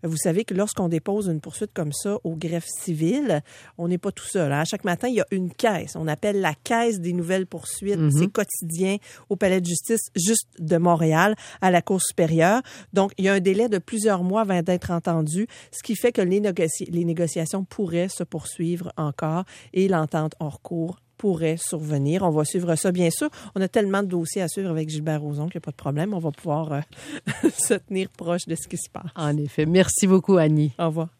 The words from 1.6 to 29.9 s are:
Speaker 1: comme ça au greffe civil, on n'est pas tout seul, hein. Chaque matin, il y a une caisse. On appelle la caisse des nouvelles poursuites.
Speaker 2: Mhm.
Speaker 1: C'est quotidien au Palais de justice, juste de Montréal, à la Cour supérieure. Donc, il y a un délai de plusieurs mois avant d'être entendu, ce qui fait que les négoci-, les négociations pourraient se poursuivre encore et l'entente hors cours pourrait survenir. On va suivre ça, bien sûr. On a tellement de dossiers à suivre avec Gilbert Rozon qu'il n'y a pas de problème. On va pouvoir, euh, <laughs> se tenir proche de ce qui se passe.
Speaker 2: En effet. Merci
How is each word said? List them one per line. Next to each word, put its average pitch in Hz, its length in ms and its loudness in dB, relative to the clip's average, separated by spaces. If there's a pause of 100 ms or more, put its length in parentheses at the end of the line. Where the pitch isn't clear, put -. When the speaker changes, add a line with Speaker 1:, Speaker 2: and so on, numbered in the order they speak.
Speaker 1:
comme 147 200 -4
ça 202 320 -4
au 165 100 -4
greffe 165 320 -6 (160)
civil, 170 580 0 (380)
on 170 80 -4
n'est 175 120 0
pas 196 120 -4
tout - 160 -14
seul, 156 260 0
hein. 147 120 2
Chaque 185 200 -6
matin, 180 220 -2
il 254 80 0
y 208 60 2
a - 100 2
une 185 220 -2
caisse. - 420 -2
On 160 140 -4
appelle 202 320 0
la 160 140 2
caisse 233 440 0
des 175 140 -4
nouvelles 180 340 -2
poursuites. 196 520 -6
Speaker 2:
Mhm. 156 120 4
Speaker 1:
C'est 165 220 4
quotidien 185 640 -2 (320)
au 196 80 -2
Palais 190 240 2
de 175 60 -4
justice, 175 500 -2
juste 202 320 0 (100)
de 165 180 0
Montréal, 170 600 4 (240)
à 190 100 4
la 175 120 6
Cour 190 200 0
supérieure. 165 600 4 (300)
Donc, 202 240 2
il 190 100 0
y - 20 6
a 196 60 4
un 196 60 4
délai 196 280 2
de 202 100 0
plusieurs 202 460 0
mois 196 160 2
avant 190 220 2
d'être 180 280 0
entendu, 170 560 0 (240)
ce - 140 -14
qui 226 100 -2
fait 240 160 2
que 233 100 0
les 190 200 2
négoci-, 180 500 -2
les 170 140 0
négociations 170 600 -2
pourraient 175 440 -2
se 180 160 -8
poursuivre 170 720 -6
encore 160 480 -2 (280)
et 190 160 4
l'entente 156 520 0
hors 151 220 -8
cours 175 340 -4 (220)
pourrait 165 400 0
survenir. 151 640 -2
On 175 80 4
va 151 160 2
suivre 175 280 0
ça, 185 160 0
bien 180 200 2
sûr. 294 180 -2 (260)
On 190 60 -2
a 190 80 0
tellement 202 340 2
de 196 60 -2
dossiers 175 320 -2
à 175 80 -2
suivre 190 220 -4
avec 156 180 -2
Gilbert 156 320 -2
Rozon 147 240 -4
qu'il 175 140 -6
n'y - 40 -10
a - 40 -12
pas 156 60 -8
de - 40 -12
problème. 156 380 -4
On 180 40 -4
va 160 120 -2
pouvoir, 160 420 -4
euh, 160 80 -2 (460)
<laughs> - 320 0
se - 160 0
tenir 190 340 -4
proche 175 380 -4
de 165 80 -4
ce - 120 -10
qui 180 120 -8
se - 120 -10
passe. - 240 -12
Speaker 2:
En 147 220 -2
effet. 151 300 -2
Merci 180 400 4